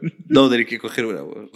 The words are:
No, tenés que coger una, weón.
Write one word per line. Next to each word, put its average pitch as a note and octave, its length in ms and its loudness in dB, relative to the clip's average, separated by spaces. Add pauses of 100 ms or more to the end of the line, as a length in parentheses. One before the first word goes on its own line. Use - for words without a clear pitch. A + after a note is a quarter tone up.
(280)
No, C3+ 220 6
tenés A#2 160 2
que A#2 140 -8
coger A2+ 260 -6
una, F#2+ 160 -6
weón. - 340 -16